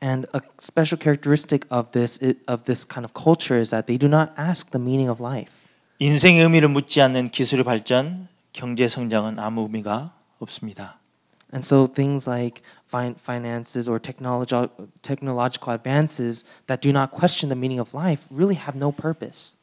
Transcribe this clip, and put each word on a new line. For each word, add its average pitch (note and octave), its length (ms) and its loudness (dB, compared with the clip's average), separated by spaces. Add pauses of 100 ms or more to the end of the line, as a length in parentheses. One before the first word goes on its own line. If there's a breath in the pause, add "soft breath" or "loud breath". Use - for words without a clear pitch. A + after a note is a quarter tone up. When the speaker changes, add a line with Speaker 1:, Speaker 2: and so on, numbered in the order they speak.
Speaker 1:
And C3 320 -2
a F3+ 60 -2 (200)
special D#3+ 400 0
characteristic D3 720 0
of A#2+ 220 -2
this, A#2+ 260 -2 (300)
of A#2+ 160 -4
this B2 220 -4
kind - 180 -12
of A2+ 100 -14
culture D#3+ 440 2
is A2+ 120 0
that A2 160 -2
they A#2+ 120 -2
do C#3+ 100 4
not D#3 300 4
ask E3+ 320 -4
the B2+ 120 -4
meaning C3 280 0
of A#2 120 -6
life. A#2+ 420 -10 (340)
Speaker 2:
인생의 D#3 440 8
의미를 E3 260 8
묻지 C#3+ 320 2
않는 B2+ 300 4
기술의 B2+ 340 0
발전, B2+ 640 0 (240)
경제 B2 360 0
성장은 A2 500 -2
아무 A2 240 -4
의미가 A2 500 -6 (260)
없습니다. G2+ 600 -14 (560)
Speaker 1:
And B2+ 100 -6
so C3+ 220 6
things C#3 420 -2
like A#2+ 340 -6 (240 soft breath)
fin-, B2 320 -6
finances A#2+ 720 -8
or A2+ 120 -2
technologi-, B2 680 -4 (320)
technological B2+ 720 -4
advances B2+ 720 -2 (220 soft breath)
that B2+ 160 -4
do C#3+ 80 2
not C#3 220 0
question E3+ 360 0
the C3+ 80 -2
meaning B2+ 240 -4
of A#2 160 -8
life D#3+ 340 -2
really F3 260 0
have C#3 200 -10
no C#3+ 140 -2
purpose. - 720 -10